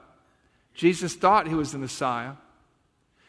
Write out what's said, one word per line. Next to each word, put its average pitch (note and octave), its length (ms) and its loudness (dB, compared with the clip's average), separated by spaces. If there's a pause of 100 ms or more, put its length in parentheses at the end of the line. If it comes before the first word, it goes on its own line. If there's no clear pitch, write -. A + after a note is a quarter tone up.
(720)
Jesus F3 420 0
thought F#3 340 4
he D#3+ 60 -2
was D3+ 180 -2
the C#3+ 40 -8
Messiah. B2+ 540 -6 (960)